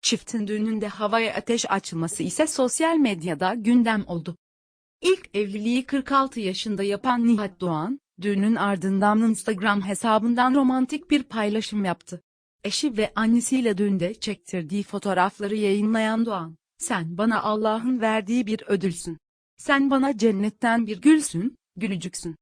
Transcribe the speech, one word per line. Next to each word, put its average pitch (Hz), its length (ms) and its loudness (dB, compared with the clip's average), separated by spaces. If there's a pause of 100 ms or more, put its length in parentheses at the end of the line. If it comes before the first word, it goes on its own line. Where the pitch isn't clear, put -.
Çiftin 220 460 -4
düğününde 214 400 -2
havaya 214 460 -2
ateş 233 380 -2
açılması 165 520 -4
ise 302 240 0
sosyal 320 500 0
medyada 185 560 0
gündem 226 540 2
oldu. 170 280 -6 (680)
İlk - 340 0
evliliği 214 500 0
kırk 277 260 -2
altı 269 280 0
yaşında 196 440 -4
yapan 233 440 0
Nihat 208 340 0
Doğan, 180 380 -2 (220)
düğünün 202 340 2
ardından 196 680 2
Instagram 214 600 0
hesabından 233 760 2
romantik 262 560 2
bir 285 120 2
paylaşım 208 600 -2
yaptı. 175 360 -6 (420)
Eşi 233 340 -2
ve 214 180 0
annesiyle 233 600 2
düğünde 196 360 0
çektirdiği 190 680 -6
fotoğrafları 202 720 -2
yayınlayan 220 720 0
Doğan, 170 300 -6 (220)
"Sen 170 400 -4
bana 214 240 2
Allah'ın 220 600 0
verdiği 220 460 0
bir 220 200 -4
ödülsün. 175 500 -2 (400)
Sen 277 320 2
bana 269 280 2
cennetten 220 680 0
bir 202 140 -8
gülsün, 285 560 2 (180)
gülücüksün. 175 680 -6